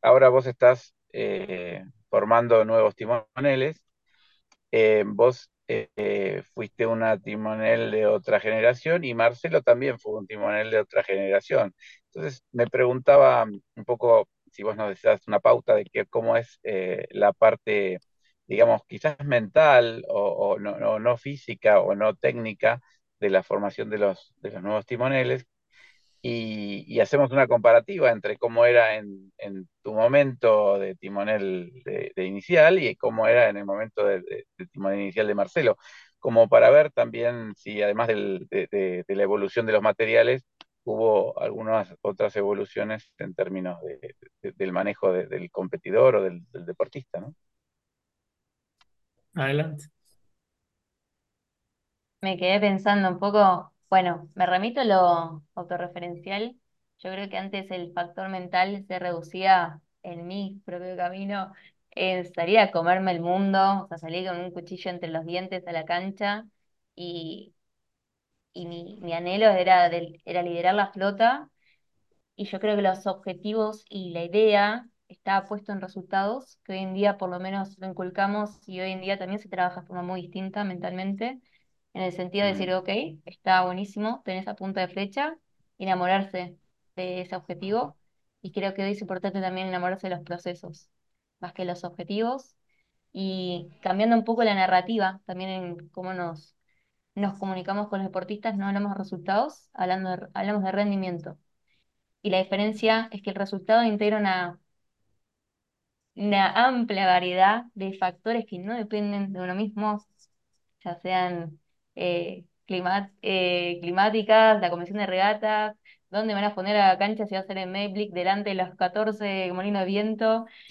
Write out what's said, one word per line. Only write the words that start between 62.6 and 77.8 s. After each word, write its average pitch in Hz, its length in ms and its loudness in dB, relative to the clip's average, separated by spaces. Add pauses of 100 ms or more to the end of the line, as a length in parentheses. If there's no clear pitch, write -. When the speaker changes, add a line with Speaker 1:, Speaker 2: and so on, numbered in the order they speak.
Speaker 3:
comerme 180 400 2
el 170 100 -4
mundo, 190 640 2
o - 20 -18
sea, 170 120 -12
salir 170 280 -8
con 175 120 -6
un 180 120 -10
cuchillo 175 400 -10
entre 180 180 -6
los 160 160 -6
dientes 180 420 -8
a 175 40 -10
la 160 140 -6
cancha, 196 600 -4 (500)
y, 175 580 -12 (1000)
y 180 140 -14
mi, 175 340 -14
mi 170 120 -8
anhelo 180 360 2
era, 180 400 6
del, 170 360 -8
era 175 180 -4
liderar 175 320 0
la 202 160 0
flota, 220 580 0 (840)
y 202 120 -10
yo 190 140 -10
creo 214 160 0
que 208 60 0
los 190 240 0
objetivos 214 800 -6
y 185 220 -12
la 170 140 -6
idea 208 640 2 (200)
estaba 196 380 -4
puesto 208 260 -10
en 190 80 -10
resultados, 196 840 -6
que 196 80 -12
hoy 190 60 -8
en 190 160 -8
día 202 220 0
por 185 120 -6
lo 180 100 -8
menos 190 400 -8
lo 190 80 -12